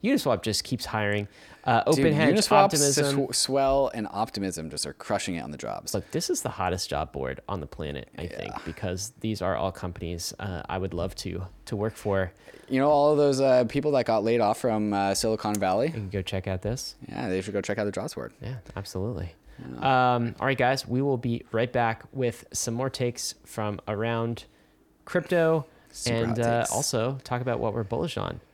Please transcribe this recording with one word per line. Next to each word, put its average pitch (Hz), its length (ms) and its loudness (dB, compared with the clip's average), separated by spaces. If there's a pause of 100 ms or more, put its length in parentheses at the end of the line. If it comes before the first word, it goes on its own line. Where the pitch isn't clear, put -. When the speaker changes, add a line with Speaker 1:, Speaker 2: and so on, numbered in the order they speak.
Speaker 1:
Uniswap 170 400 2
just 107 200 -2
keeps - 220 -6
hiring. 104 420 0 (360)
Uh, 117 180 4 (100)
Speaker 2:
Dude, 139 220 4
Speaker 1:
OpenHedge, 151 200 6
Speaker 2:
Uniswap, 208 180 4
Speaker 1:
Optimism. 143 800 6
Speaker 2:
Sw-, - 20 -4
Swell, 135 600 2
and 110 160 -4
Optimism 95 580 -4
just 73 160 -4
are 69 80 -6
crushing 98 420 -2
it 82 40 -4
on 65 100 -8
the 73 80 -10
jobs. 50 380 -6
Speaker 1:
Look, 95 160 -2
this 165 180 -2
is 339 140 0
the - 60 -4
hottest 90 420 -2
job 71 200 -2
board 67 380 -6
on 95 100 -4
the 71 80 -8
planet, 71 400 -8 (120)
I 80 40 -8
Speaker 2:
Yeah. - 140 -8
Speaker 1:
think, - 160 -8 (120)
because 92 560 -6
these 110 200 -4
are 90 140 0
all 92 160 -2
companies, 87 680 -8
uh, 95 300 -6
I 95 80 -4
would 90 160 -4
love 87 220 -4
to, 90 300 -8 (200)
to 117 100 -6
work 107 200 -2
for. 95 380 0 (360)
Speaker 2:
You 131 100 2
know, 143 100 4
all 147 220 6
of 147 60 4
those, 139 240 4
uh, 127 240 6
people 143 280 0
that 123 120 4
got 113 180 2
laid 117 180 4
off 107 180 4
from, 107 340 2
uh, 98 220 2
Silicon 110 400 0
Valley? 98 320 2
Speaker 1:
You 160 60 -2
can 101 160 -6
go 98 120 -2
check 95 260 -4
out 95 140 -2
this. - 340 -4 (140)
Speaker 2:
Yeah, 120 200 -4
they 95 120 0
should 98 120 -8
go 101 80 0
check 104 180 -4
out 104 60 0
the 101 60 0
jobs - 220 -6
board. 60 280 -10
Speaker 1:
Yeah, 127 140 -8 (200)
absolutely. 95 580 -6 (460)
Speaker 2:
Yeah. 127 360 6
Speaker 1:
Um, 117 240 0
all 127 80 0
right, 135 100 2
guys, 131 300 2
we 127 160 0
will 135 140 2
be 117 340 -2
right 117 200 0
back 117 400 0
with 123 400 -2
some - 220 -4
more 127 160 -2
takes - 460 -4 (100)
from 104 420 -4
around 113 580 -2 (600)
crypto 165 600 2 (260)
Speaker 2:
Super 120 260 -2
Speaker 1:
and, 117 200 0
Speaker 2:
hot - 20 -2
Speaker 1:
uh, 117 220 2
Speaker 2:
takes. - 100 -2
Speaker 1:
also 127 520 0
talk 123 180 -4
about 120 180 -2
what 113 140 0
we're 117 100 -2
bullish - 340 -2
on - 240 -4 (120)